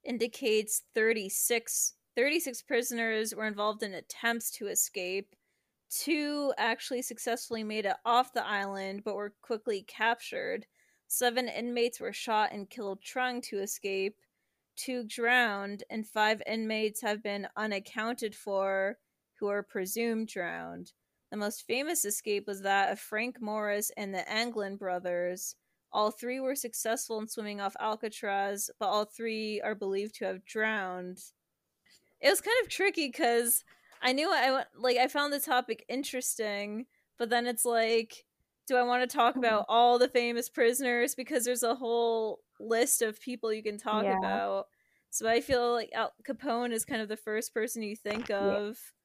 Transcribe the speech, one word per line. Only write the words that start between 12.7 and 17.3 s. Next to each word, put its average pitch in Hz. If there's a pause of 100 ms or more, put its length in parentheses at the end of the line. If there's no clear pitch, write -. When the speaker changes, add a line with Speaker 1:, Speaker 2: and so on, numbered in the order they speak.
Speaker 1:
trying 247
to 202
escape. 196 (560)
Two 247
drowned, 220
and 214
five 214
inmates 220
have 214
been 202